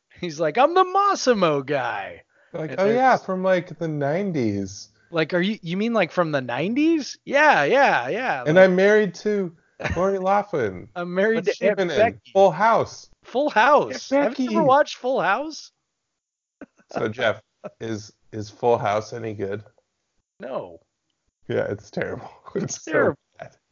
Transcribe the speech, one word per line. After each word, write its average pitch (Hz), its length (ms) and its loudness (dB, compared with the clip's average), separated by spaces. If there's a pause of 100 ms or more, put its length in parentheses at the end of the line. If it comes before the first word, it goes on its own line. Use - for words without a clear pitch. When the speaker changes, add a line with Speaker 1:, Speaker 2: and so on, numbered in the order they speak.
(180)
Speaker 1:
He's 160 200 -8
like, 170 200 -2
"I'm 294 160 4
the 370 80 6
Massimo 254 800 2
guy." 113 600 -6 (300)
Speaker 2:
Like, 156 180 -8
Speaker 1:
And 135 80 -6
Speaker 2:
"Oh, 196 60 2
Speaker 1:
they're 220 100 2
Speaker 2:
yeah, 254 180 4
Speaker 1:
just - 120 0
Speaker 2:
from, 185 180 -4
like, 180 360 -2
the 165 80 -4
nineties." 143 1000 -4 (200)
Speaker 1:
Like, 160 240 -2
"Are 175 80 0
you, 202 220 -2
you 170 140 -6
mean, 226 160 -2
like, 190 180 0
from 165 200 -2
the 139 100 0
nineties?" 233 840 -2
"Yeah, 269 380 4
yeah, 170 460 2
yeah." 180 360 -4
Speaker 2:
"And 156 120 2
Speaker 1:
Like 185 80 10
Speaker 2:
I'm 185 100 4
married 202 400 4
to 196 400 -4 (400)
Lori 190 240 0
Loughlin." 180 720 -2
Speaker 1:
<laughs> - 40 -20
"I'm 175 200 -8
married 214 300 0
Speaker 2:
What's - 20 -10
Speaker 1:
to 202 80 0
Speaker 2:
she - 140 0
Speaker 1:
Aunt 208 80 0
Speaker 2:
been 185 120 0
in? 143 80 -4
Speaker 1:
Becky." 226 220 2 (140)
Speaker 2:
Full 190 180 6
House. 190 580 0 (140)
Speaker 1:
Full 294 260 -2
House. 247 640 2
Speaker 2:
Aunt 277 260 0
Speaker 1:
Have - 20 -2
you 247 120 -2
ever 214 80 0
Speaker 2:
Becky. - 80 2
Speaker 1:
watched 285 300 2
Full 247 240 -2
House? 247 500 -4 (1200)
Speaker 2:
So, 120 160 -4
Jeff, 110 340 -4 (380)
is, 110 340 -10 (180)
is 107 200 -10
Full 120 260 2
House 110 360 -4
any 113 200 -10
good? 104 300 -8 (760)
Speaker 1:
No. 135 420 -12 (680)
Speaker 2:
Yeah, 113 220 -2
it's 104 220 -10
terrible. - 380 -10 (120)
<laughs> - 140 -14
It's 170 80 -4 (120)
Speaker 1:
It's - 100 -16
Speaker 2:
so 320 60 -12
Speaker 1:
terrible. 208 260 0 (220)
Speaker 2:
bad. - 160 -20 (160)